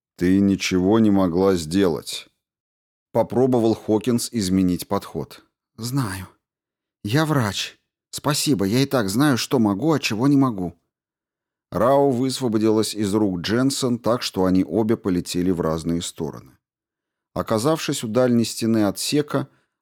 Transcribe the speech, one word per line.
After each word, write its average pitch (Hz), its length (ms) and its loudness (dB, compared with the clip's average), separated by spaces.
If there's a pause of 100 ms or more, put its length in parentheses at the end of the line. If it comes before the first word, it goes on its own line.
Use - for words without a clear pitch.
(160)
«Ты 92 240 2
ничего 98 600 2
не 110 100 4
могла 95 460 2
сделать». 80 720 -2 (840)
Попробовал 113 640 2
Хокинс 113 560 0
изменить 92 560 0
подход. - 580 -8 (320)
«Знаю. 110 520 -6 (760)
Я 139 200 0
врач. 131 540 -2 (320)
Спасибо, 135 540 -2
я 110 160 2
и 139 60 2
так 123 220 -2
знаю, 123 300 0
что - 200 -2
могу, 110 340 2
а 139 80 0
чего 117 280 -2
не 143 80 4
могу». 107 380 0 (960)
Рао 139 400 4
высвободилась 110 840 0
из 104 200 -2
рук 98 260 0
Дженсен 120 580 -2
так, 120 240 -2
что 95 220 -2
они 92 200 4
обе 110 320 0
полетели 90 540 -2
в 85 100 -2
разные 82 420 -2
стороны. - 560 -12 (760)
Оказавшись 131 680 -2
у 120 60 -6
дальней 120 360 2
стены 113 420 0
отсека, 143 600 -2 (340)